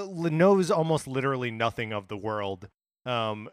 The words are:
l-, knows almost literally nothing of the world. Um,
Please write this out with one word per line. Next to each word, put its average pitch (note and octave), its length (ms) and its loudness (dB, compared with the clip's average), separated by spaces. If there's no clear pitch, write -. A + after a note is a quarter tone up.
l-, E3 40 2
knows F#3 400 6
almost D#3+ 380 2
literally C3 420 -2
nothing A2+ 440 -2
of G2 140 -6
the G#2+ 100 -8
world. G2 500 -4
Um, A2+ 460 -2